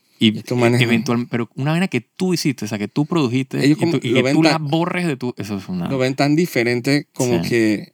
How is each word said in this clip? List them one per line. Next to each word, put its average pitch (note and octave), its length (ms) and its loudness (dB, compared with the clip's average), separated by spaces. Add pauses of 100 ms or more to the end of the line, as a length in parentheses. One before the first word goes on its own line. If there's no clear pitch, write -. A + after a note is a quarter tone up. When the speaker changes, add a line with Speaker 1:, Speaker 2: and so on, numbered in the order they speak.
(200)
Speaker 1:
Y A2 180 4
Speaker 2:
Y A2+ 40 -10
tú B2 140 -4
manejas. B2 260 4
Speaker 1:
eventual-, A#2+ 480 0
pero A#2 240 -4
una C#3+ 160 -2
vaina F3 160 0
que B2 140 -2
tú F#3 340 -4
hiciste, C#3+ 300 -2
o G#2 40 -6
sea, A2 100 -6
que G#2 100 -4
tú D3+ 180 -2
produjiste C3+ 580 -2
Speaker 2:
Ellos D3 140 4
Speaker 1:
y - 20 -2
tú, E3 120 0
Speaker 2:
como C3+ 100 0
Speaker 1:
y C3+ 60 -4
Speaker 2:
lo A#2+ 80 0
Speaker 1:
que B2+ 60 2
Speaker 2:
ven C3+ 140 2
Speaker 1:
tú D#3+ 60 4
Speaker 2:
tan D#3+ 100 6
Speaker 1:
la D#3+ 60 0
borres E3+ 480 -2
de C#3+ 100 -2
tu... B2 220 -6
Eso G2+ 200 -6
es F2+ 100 -14
una F#2 200 -4
Speaker 2:
lo C3+ 100 -2
ven C3 180 0
tan C#3+ 180 2
diferente C#3 800 0
como B2 300 0
Speaker 1:
Sí. - 40 -6
Speaker 2:
que A2 460 0